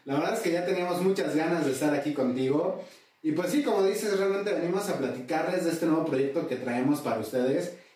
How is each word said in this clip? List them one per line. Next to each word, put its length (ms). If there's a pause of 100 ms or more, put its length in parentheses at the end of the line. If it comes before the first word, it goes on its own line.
La 100
verdad 200
es 60
que 120
ya 140
teníamos 340
muchas 360
ganas 280
de 80
estar 220
aquí 180
contigo. 680 (400)
Y 100
pues 200
sí, 100
como 220
dices, 340
realmente 340
venimos 360
a 100
platicarles 680
de 60
este 160
nuevo 180
proyecto 440
que 80
traemos 460
para 180
ustedes 560 (200)